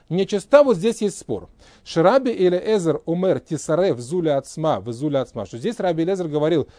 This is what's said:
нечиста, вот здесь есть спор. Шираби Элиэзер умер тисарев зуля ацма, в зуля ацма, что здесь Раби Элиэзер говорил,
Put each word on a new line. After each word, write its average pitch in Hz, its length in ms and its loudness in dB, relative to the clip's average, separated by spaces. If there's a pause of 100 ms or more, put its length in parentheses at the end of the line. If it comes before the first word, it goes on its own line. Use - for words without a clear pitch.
нечиста, 196 540 2
вот 254 140 4
здесь 226 260 -2
есть 202 160 -4
спор. - 300 -8 (360)
Шираби 233 460 4
Элиэзер 180 760 0
умер 175 340 0
тисарев 156 600 -2
зуля 147 380 -2
ацма, 147 420 -2
в 107 120 -10
зуля 139 280 -2
ацма, 113 260 -8
что 120 120 -14
здесь 190 200 -6
Раби 175 260 -2
Элиэзер 180 220 -2
говорил, 151 420 0 (100)